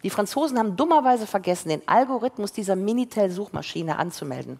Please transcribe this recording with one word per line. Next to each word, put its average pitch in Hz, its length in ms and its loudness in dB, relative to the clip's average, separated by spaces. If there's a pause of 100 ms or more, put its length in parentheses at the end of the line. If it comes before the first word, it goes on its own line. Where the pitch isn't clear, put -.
Die 190 60 -2
Franzosen 254 480 0
haben 214 160 0
dummerweise 262 520 4
vergessen, 180 420 -2
den 151 180 -2
Algorithmus 240 680 2
dieser 190 220 -2
Minitel-Suchmaschine 190 1200 -2
anzumelden. 131 600 -6